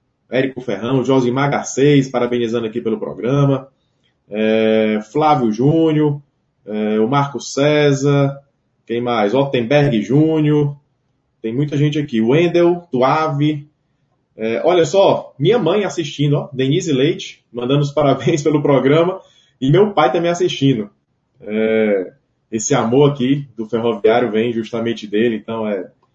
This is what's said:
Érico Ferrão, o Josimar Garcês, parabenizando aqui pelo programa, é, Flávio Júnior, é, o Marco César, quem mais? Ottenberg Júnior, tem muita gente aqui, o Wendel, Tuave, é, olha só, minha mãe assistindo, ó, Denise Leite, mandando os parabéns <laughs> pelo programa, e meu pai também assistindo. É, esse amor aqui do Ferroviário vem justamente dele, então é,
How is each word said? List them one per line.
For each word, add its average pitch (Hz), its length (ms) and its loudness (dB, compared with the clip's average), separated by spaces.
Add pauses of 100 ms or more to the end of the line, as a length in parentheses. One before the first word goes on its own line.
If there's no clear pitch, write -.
(300)
Érico 135 300 -2
Ferrão, 117 400 -4
o 120 40 -4
Josimar 131 460 0
Garcês, 131 580 2
parabenizando 120 580 -2
aqui 110 140 -6
pelo 110 180 -4
programa, 135 720 -2 (600)
é, 110 720 2 (140)
Flávio 147 400 2
Júnior, 151 680 0 (460)
é, 107 340 -2
o 110 80 2
Marco 139 320 -2
César, 143 960 0 (460)
quem 117 160 -4
mais? 117 340 0
Ottenberg 135 680 0
Júnior, 147 760 0 (640)
tem 113 140 -6
muita 147 220 -2
gente 151 220 0
aqui, 139 220 -2
o 113 100 2
Wendel, 175 600 2
Tuave, 147 800 0 (680)
é, 110 280 -4
olha 170 200 4
só, 180 540 2
minha 185 220 2
mãe 196 240 0
assistindo, 147 500 -2
ó, - 180 -4
Denise 143 400 -2
Leite, 143 600 -2
mandando 123 300 0
os 143 100 -4
parabéns 147 500 0
<laughs> - 20 -12
pelo 151 180 0
programa, 147 580 2 (400)
e 131 100 0
meu 202 220 4
pai 156 180 2
também 170 200 0
assistindo. 139 600 0 (520)
É, 107 720 0 (400)
esse 110 220 -2
amor 127 380 4
aqui 139 440 -2
do 110 100 -8
Ferroviário 113 640 0
vem 113 220 0
justamente 113 540 -6
dele, 110 300 0
então 110 300 -8
é, 101 240 -6 (240)